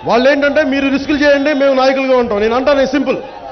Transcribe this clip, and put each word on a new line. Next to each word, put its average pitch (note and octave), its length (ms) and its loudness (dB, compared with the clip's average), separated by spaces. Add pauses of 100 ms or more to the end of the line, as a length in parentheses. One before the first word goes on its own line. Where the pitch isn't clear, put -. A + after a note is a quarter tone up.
వాళ్ళు A#3+ 260 2
ఏంటంటే, C#4+ 340 2
"మీరు C#4 240 -2
రిస్కులు C#4 300 -2
చేయండి, C#4+ 360 2
మేము C#4 200 2
నాయకులుగా C4 440 0
ఉంటాం." A3+ 220 -2
నేను A3+ 160 0
అంటాను, C4+ 300 2
సింపుల్, C4 320 -2 (340)